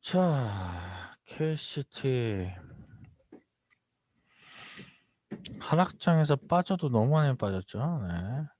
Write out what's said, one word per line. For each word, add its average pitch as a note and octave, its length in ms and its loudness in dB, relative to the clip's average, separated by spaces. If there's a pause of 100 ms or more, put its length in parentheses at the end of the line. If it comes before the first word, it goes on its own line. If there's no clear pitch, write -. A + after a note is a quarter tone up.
자, F#2+ 1120 -2 (100)
케이씨티. B2+ 1300 -4 (3000)
하락장에서 D#3+ 760 4
빠져도 F3 540 0
너무 A#2 240 4
많이 D3 240 4
빠졌죠. G2 420 -4 (280)
네. F#2+ 380 -4 (140)